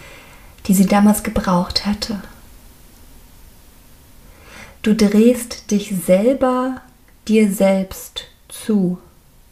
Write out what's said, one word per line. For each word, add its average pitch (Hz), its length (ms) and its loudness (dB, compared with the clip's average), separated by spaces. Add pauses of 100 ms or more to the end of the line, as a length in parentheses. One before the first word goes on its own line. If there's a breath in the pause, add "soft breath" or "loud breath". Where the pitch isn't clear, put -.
(680 loud breath)
die 202 60 2
sie 190 140 4
damals 208 340 4
gebraucht 185 640 -2
hätte. 202 360 -6 (2500 loud breath)
Du 214 140 2
drehst 220 760 2
dich 202 220 -2 (120)
selber 254 760 0 (460)
dir 214 240 2
selbst 190 720 -2 (240)
zu. 185 500 -4 (540)